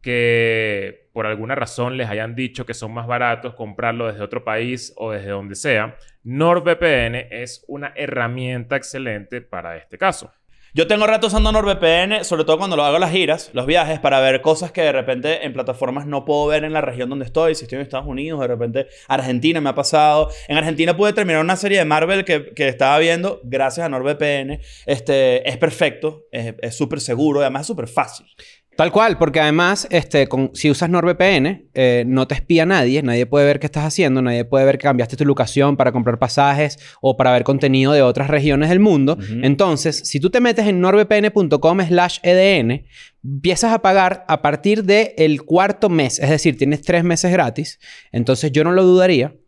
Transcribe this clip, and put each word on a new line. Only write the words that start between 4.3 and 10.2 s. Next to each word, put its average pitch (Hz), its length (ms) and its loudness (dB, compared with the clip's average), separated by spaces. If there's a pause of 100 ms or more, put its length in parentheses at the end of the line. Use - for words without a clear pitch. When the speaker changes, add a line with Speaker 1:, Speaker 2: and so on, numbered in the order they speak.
Speaker 1:
país 120 540 -6
o 110 140 -10
desde 101 200 -10
donde 98 240 -10
sea, 113 400 -4 (280)
NordVPN 160 920 0 (160)
es 120 360 -14
una 143 280 -12
herramienta 127 800 -6
excelente 123 680 -10
para 85 360 -14
este - 200 -20
caso. - 340 -4 (420)